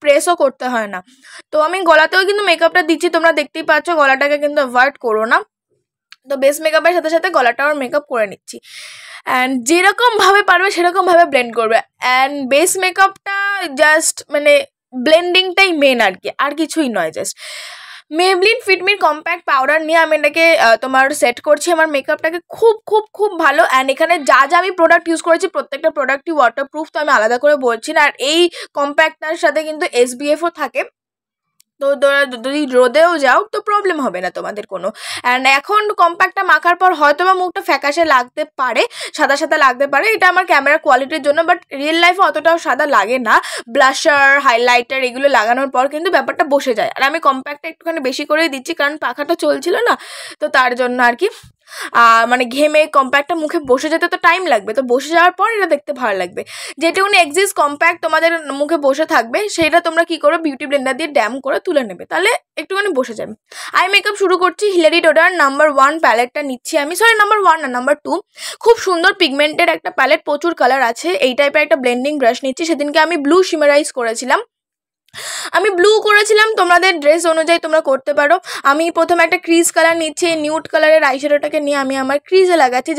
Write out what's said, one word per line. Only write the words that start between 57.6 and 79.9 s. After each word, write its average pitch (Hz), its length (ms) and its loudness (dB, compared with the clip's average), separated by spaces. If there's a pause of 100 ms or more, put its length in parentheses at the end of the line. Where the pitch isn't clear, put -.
কম্প্যাক্ট 330 440 0
তোমাদের 320 260 0 (280)
মুখে 294 160 -2 (100)
বসে 277 200 0
থাকবে, 254 320 0 (180)
সেটা 320 240 2
তোমরা 330 300 -2
কি 320 80 -6
করো, 302 200 2
বিউটি 302 280 -6
ব্লেন্ডার 262 320 -2
দিয়ে 320 180 -6
ড্যাম 220 160 0 (120)
করে 302 220 -4
তুলে 294 220 0
নেবে, 185 220 -16
তাহলে 370 200 -2 (300)
একটুখানি 392 280 -6 (100)
বসে 233 160 -4
যাবে। 214 180 -12 (400)
আই 339 220 0
মেকআপ 403 280 0
শুরু 370 200 2
করছি, 359 220 -2 (120)
হিলারি 330 240 4
ডোডার 330 300 4 (120)
নাম্বার 285 340 2
ওয়ান 277 180 2 (100)
প্যালেটটা 240 380 0
নিচ্ছি 269 360 -8
আমি, 294 220 -4
সরি 453 200 4
নাম্বার 415 240 2
ওয়ান 320 200 4
না, 269 120 -4
নাম্বার 269 280 0
টু। 269 80 -4 (520)
খুব 453 120 6 (100)
সুন্দর 359 340 2
পিগমেন্টেড 302 560 -2
একটা - 220 -10
প্যালেট, 285 300 2
প্রচুর 294 320 -2
কালার 262 300 2
আছে, 294 180 -8 (180)
এই 262 120 0
টাইপের 285 280 2
একটা 311 160 0
ব্লেন্ডিং 247 380 -2
ব্রাশ 247 240 0
নিচ্ছি। 269 260 -6
সেদিনকে 294 360 -2
আমি 339 180 -2
ব্লু 302 120 2 (140)
শিমারাইজ 302 380 2 (100)
করেছিলাম, 247 420 -2 (1160)
আমি 381 120 0 (100)
ব্লু 381 120 4 (160)
করেছিলাম, 427 420 2 (120)
তোমাদের 349 320 4 (100)
ড্রেস 311 240 2
অনুযায়ী 320 400 2
তোমরা 311 140 0
করতে 285 380 -2
পারো। 294 180 4 (340)
আমি 311 200 2
প্রথমে 339 360 2
একটা 349 200 0
ক্রিজ 330 300 2
কালার 330 260 2